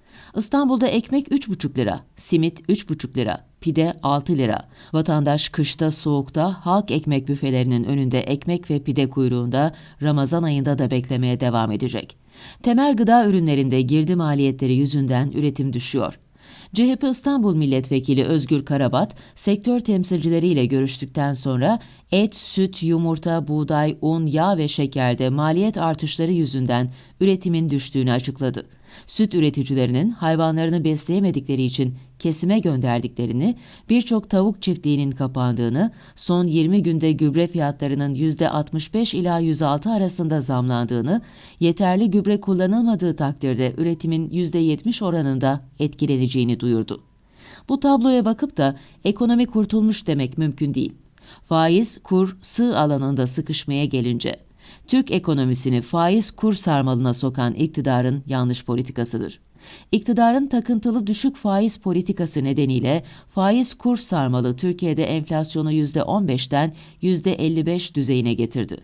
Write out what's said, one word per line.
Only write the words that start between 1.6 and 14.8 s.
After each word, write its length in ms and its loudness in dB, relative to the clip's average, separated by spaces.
lira, 260 -2
simit 500 0
üç 220 0
buçuk 280 -8
lira, 280 -4
pide 320 0
altı 300 0
lira. 340 0
Vatandaş 560 0
kışta, 420 -2
soğukta, 720 -2
halk 260 0
ekmek 360 0
büfelerinin 560 0
önünde 380 0
ekmek 480 -4
ve 100 0
pide 300 -2
kuyruğunda, 640 0
Ramazan 420 0
ayında 340 0
da 140 0
beklemeye 480 0
devam 320 0
edecek. 440 -6
Temel 320 4
gıda 320 6
ürünlerinde 540 2
girdi 340 2
maliyetleri 580 0
yüzünden 580 0